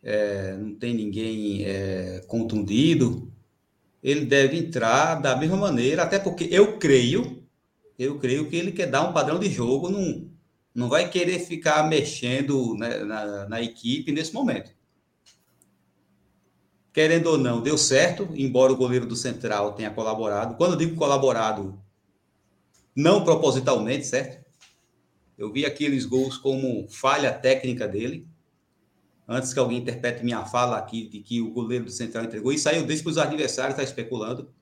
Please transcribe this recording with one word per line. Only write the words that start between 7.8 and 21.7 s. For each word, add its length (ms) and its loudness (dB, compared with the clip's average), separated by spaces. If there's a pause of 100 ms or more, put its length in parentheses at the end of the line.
eu 180 -4
creio 320 -2
que 60 -8
ele 160 -2
quer 160 -4
dar 160 2
um 100 0
padrão 280 0
de 100 0
jogo, 400 0
não, 400 -4 (420)
não 160 -2
vai 220 2
querer 300 0
ficar 480 0
mexendo, 880 0
né, 260 -4
na, 460 -8
na 120 -6
equipe 520 -4
nesse 200 -4
momento. 380 -4 (2250)
Querendo 340 4
ou 100 4
não, 240 2
deu 160 0
certo, 580 2
embora 380 4
o 40 2
goleiro 280 2
do 120 -6
Central 580 -4
tenha 160 -6
colaborado. 640 -2
Quando 200 2
eu 40 -2
digo 180 0
colaborado, 800 0 (1160)